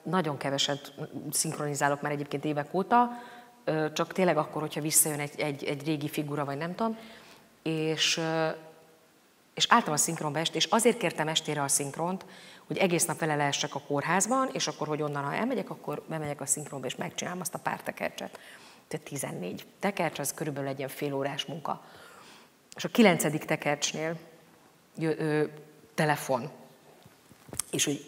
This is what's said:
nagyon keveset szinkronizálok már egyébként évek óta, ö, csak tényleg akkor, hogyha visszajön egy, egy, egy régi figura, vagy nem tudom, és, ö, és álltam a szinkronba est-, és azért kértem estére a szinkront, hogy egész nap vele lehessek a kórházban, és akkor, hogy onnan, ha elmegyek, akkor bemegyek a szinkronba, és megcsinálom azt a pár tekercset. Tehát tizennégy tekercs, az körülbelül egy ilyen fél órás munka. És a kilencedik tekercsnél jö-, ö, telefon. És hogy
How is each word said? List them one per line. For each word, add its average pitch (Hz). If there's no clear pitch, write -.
nagyon 160
keveset 139
szinkronizálok 143
már 151
egyébként 143
évek 147
óta, 233
ö, 156
csak 165
tényleg 180
akkor, 151
hogyha 151
visszajön 151
egy, 147
egy, 143
egy 139
régi 151
figura, 147
vagy 139
nem 170
tudom, 226
és, 160
ö, 160
és -
álltam 226
a 147
szinkronba 156
est-, 160
és 160
azért 226
kértem 160
estére 156
a 143
szinkront, 160
hogy 147
egész 175
nap 151
vele 156
lehessek 143
a 143
kórházban, 190
és -
akkor, 151
hogy 151
onnan, 147
ha 175
elmegyek, 214
akkor 151
bemegyek 151
a 139
szinkronba, 139
és 127
megcsinálom 175
azt 170
a -
pár -
tekercset. -
Tehát -
tizennégy 151
tekercs, 185
az 143
körülbelül 143
egy 135
ilyen 131
fél 143
órás 139
munka. -
És -
a 170
kilencedik 165
tekercsnél 156
jö-, 160
ö, 151
telefon. 147
És 156
hogy 143